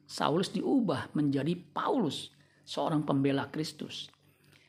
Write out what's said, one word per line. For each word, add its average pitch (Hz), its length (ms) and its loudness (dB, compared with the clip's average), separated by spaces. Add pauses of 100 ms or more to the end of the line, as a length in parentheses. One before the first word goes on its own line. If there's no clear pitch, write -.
Saulus - 480 0
diubah 190 560 0
menjadi 147 400 0
Paulus, 170 800 -2 (320)
seorang 151 400 0
pembela 139 480 2
Kristus. - 560 -8 (600)